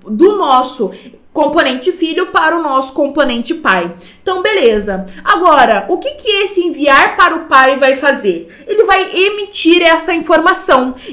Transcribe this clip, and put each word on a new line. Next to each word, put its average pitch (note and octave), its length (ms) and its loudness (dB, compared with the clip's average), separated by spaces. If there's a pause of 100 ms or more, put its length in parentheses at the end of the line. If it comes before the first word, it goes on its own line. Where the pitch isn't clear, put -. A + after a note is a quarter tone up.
do E4+ 340 2
nosso B3+ 520 0 (440)
componente D4 580 0
filho E4 360 -2
para E4 300 0
o E4+ 40 -4
nosso C4+ 320 -2
componente C#4 600 -2
pai. F3+ 400 -2 (280)
Então, F#4 200 -4
beleza. G#3+ 640 0 (180)
Agora, C#4 640 2
o F4 120 -2
que C#5+ 140 -8
que - 180 -6
esse G4 320 0
enviar C#4+ 520 2
para E4+ 220 2
o E4 80 -8
pai C4 340 2
vai C4+ 180 2
fazer? G3+ 520 -2 (180)
Ele G#4+ 180 2
vai F#4+ 180 2 (120)
emitir F#4+ 680 0
essa E4 320 2
informação. D#4+ 800 0 (180)